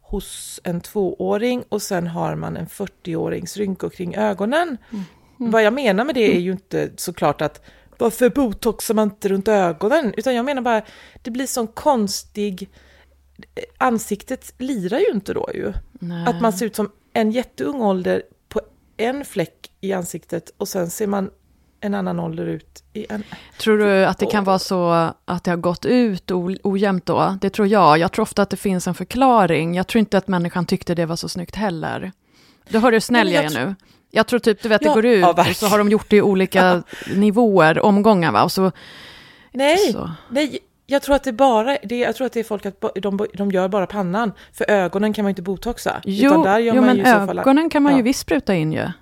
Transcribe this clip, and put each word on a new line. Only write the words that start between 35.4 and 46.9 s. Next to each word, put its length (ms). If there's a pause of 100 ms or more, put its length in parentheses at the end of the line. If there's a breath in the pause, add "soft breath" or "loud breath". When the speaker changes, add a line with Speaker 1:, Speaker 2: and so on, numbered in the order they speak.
Speaker 1:
verkligen. 280
Speaker 2:
har 60
de 120
gjort 200
det 60
i 60
olika 640 (140)
Speaker 1:
<laughs> 180
Speaker 2:
nivåer, 680
omgångar, 460
va? 120
Och 80
så, 200 (800 loud breath)
Speaker 1:
Nej, 260
Speaker 2:
så. 340 (180)
Speaker 1:
nej, 300 (260)
jag 160
tror 140
att 80
det 100
bara, 500
det, 140
jag 180
tror 120
att 60
det 60
är 40
folk 220
att 140
bo-, 120 (100)
de 160
bo-, 160
de 180
gör 160
bara 200
pannan. 440 (220 loud breath)
För 160
ögonen 440
kan 100
man 60
ju 20
inte 100
botoxa. 640
Speaker 2:
Jo, 260
Speaker 1:
Utan 120
där 160
gör 160
Speaker 2:
jo, 60
Speaker 1:
man 60
Speaker 2:
men 100